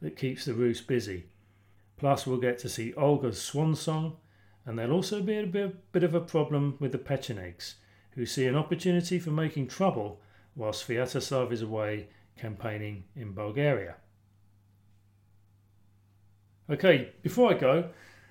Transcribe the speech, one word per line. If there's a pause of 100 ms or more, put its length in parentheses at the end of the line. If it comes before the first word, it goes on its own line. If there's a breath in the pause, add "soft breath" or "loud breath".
that
keeps
the
Rus
busy. (720 soft breath)
Plus
we'll
get
to
see
Olga's
swan
song, (500 soft breath)
and
there'll
also
be
a
bit,
bit
of
a
problem
with
the
Pechenegs, (360 soft breath)
who
see
an
opportunity
for
making
trouble (340 soft breath)
while
Sviatoslav
is
away (300 soft breath)
campaigning (100)
in
Bulgaria. (2750)
Okay, (100)
before
I
go, (400 loud breath)